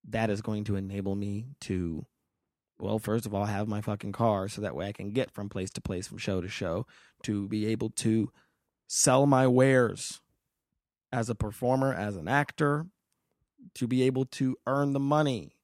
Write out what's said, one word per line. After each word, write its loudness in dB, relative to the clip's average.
That 0
is -2
going -4
to -2
enable -4
me -6
to, -4
well, -2
first -2
of -8
all, 0
have -2
my -4
fucking -6
car 2
so -8
that -4
way -6
I -8
can -10
get -2
from -10
place -6
to -12
place, -6
from -14
show -2
to -8
show, -4
to -2
be -4
able -2
to 0
sell 6
my 6
wares 4
as -2
a 0
performer, 0
as -4
an -8
actor, 0
to -2
be 2
able 2
to -2
earn 2
the 2
money 2